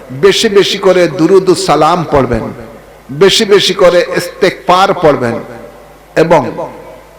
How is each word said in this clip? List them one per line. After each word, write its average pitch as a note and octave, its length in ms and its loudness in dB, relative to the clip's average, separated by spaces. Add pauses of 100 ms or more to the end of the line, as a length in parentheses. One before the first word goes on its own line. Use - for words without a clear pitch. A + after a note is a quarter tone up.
(120)
বেশি F#3+ 380 2
বেশি G3 280 -4
করে F3+ 300 2
দুরুদ F3 420 2
ও F3 60 4
সালাম D#3 560 0
পড়বেন, A#2+ 300 0 (720)
বেশি F#3+ 340 2
বেশি F#3+ 280 2
করে F3 320 4 (120)
ইস্তেগফার F#3 760 0
পড়বেন B2 460 0 (760)
এবং D#3+ 360 2 (680)